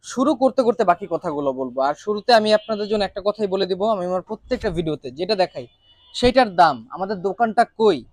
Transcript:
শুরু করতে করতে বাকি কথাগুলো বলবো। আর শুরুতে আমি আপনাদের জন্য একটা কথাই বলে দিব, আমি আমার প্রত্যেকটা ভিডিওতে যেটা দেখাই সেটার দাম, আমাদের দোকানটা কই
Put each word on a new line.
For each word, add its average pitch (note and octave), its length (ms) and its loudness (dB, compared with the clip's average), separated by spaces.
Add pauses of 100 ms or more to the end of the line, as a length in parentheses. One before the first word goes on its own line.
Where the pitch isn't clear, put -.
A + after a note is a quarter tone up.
শুরু B3+ 260 0 (100)
করতে C4 260 2
করতে A#3 240 0
বাকি F3 220 0
কথাগুলো D3 360 -4 (100)
বলবো। C3 280 -6
আর D3+ 160 -2
শুরুতে G#3 360 -2
আমি G#3+ 100 0 (100)
আপনাদের G#3+ 320 -6
জন্য G#3 180 0
একটা G3 180 -12
কথাই G#3 260 -2
বলে G3 180 0
দিব, F#3 100 -4 (140)
আমি F3+ 160 -6
আমার F3+ 180 -4
প্রত্যেকটা - 480 -6
ভিডিওতে D#3 300 -6 (100)
যেটা F#3 260 -2
দেখাই C#3+ 220 -6 (500)
সেটার B3 340 4 (120)
দাম, D#3 140 6 (200)
আমাদের F#3+ 220 -6 (100)
দোকানটা A3+ 360 0 (160)
কই G3+ 200 4 (140)